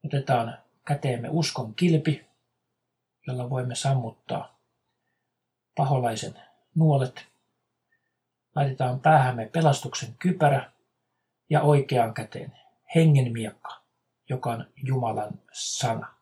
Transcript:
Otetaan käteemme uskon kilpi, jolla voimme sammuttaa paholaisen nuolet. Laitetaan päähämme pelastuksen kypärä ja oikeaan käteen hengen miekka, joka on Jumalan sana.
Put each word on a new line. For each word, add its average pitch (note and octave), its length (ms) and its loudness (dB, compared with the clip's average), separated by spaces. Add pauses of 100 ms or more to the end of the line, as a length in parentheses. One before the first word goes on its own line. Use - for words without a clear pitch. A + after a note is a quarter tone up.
Otetaan C3 540 -2 (260)
käteemme B2+ 460 -4
uskon C#3 440 -4
kilpi, D#3+ 520 0 (1000)
jolla B2+ 240 -6
voimme B2+ 240 -4
sammuttaa - 840 -4 (1160)
paholaisen B2+ 580 -2 (400)
nuolet. D3+ 520 2 (1300)
Laitetaan C3 460 -2
päähämme B2+ 460 4
pelastuksen C#3+ 720 0
kypärä D3+ 540 2 (800)
ja D3+ 120 4
oikeaan C3+ 520 2
käteen - 440 -12 (360)
hengen C#3+ 380 6
miekka, - 480 -10 (480)
joka B2+ 220 -4
on A#2 160 -8 (100)
Jumalan A#2+ 640 -4 (120)
sana. - 680 -6